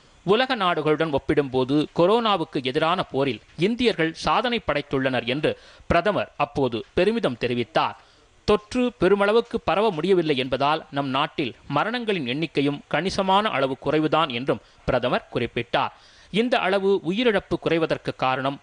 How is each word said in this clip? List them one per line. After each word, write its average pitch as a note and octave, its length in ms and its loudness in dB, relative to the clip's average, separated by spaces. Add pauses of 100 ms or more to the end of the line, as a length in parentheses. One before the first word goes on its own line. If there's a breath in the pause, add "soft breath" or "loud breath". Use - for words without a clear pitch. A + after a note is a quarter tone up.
(260 soft breath)
உலக B3+ 280 2
நாடுகளுடன் D#3+ 600 0
ஒப்பிடும்போது C3+ 640 0 (160)
கொரோனாவுக்கு G3 720 2
எதிரான D#3 420 0
போரில் C3 360 -2 (180)
இந்தியர்கள் G3+ 580 0
சாதனை A3 440 0
படைத்துள்ளனர் C3+ 680 -2
என்று C#3 240 0 (340 loud breath)
பிரதமர் E3+ 520 0
அப்போது B2+ 420 -2 (140)
பெருமிதம் F#3+ 480 0
தெரிவித்தார். A#2+ 560 -2 (520 soft breath)
தொற்று G#3 340 0 (120)
பெருமளவுக்கு G3+ 680 2
பரவ F3+ 300 0
முடியவில்லை D#3+ 460 2
என்பதால் C3+ 440 0 (100)
நம் C#3 200 -4
நாட்டில் C#3 440 -2 (160)
மரணங்களின் G3+ 580 -2
எண்ணிக்கையும் C#3+ 580 -2
கணிசமான F#3+ 640 0
அளவு C3+ 280 -2
குறைவுதான் D#3 540 0
என்றும் B2+ 300 -4 (200 soft breath)
பிரதமர் B2 480 -2
குறிப்பிட்டார். A#2+ 640 -4 (380 loud breath)
இந்த A#3 260 0
அளவு G3 320 0 (120)
உயிரிழப்பு G3 560 -2
குறைவதற்கு D3+ 580 -2
காரணம் C3+ 460 -2